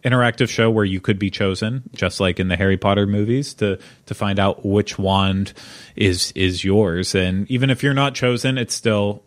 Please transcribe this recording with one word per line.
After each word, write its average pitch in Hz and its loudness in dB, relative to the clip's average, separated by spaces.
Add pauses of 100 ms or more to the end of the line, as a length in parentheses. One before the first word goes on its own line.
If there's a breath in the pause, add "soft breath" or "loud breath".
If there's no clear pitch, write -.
interactive 120 2
show 113 2
where 110 2
you 95 -2
could 98 0
be 98 0
chosen, 110 -4 (100)
just - -2
like 90 2
in 92 0
the 90 0
Harry 95 2
Potter 101 2
movies, 107 -2
to, 101 -2 (300 loud breath)
to - -8
find 101 -2
out 98 0
which 101 0
wand 95 0 (420 loud breath)
is, 92 0
is 92 0
yours. 95 0
And 95 0
even 127 0
if 131 -2
you're 139 2
not 139 0
chosen, 127 -2
it's 120 -4
still 104 0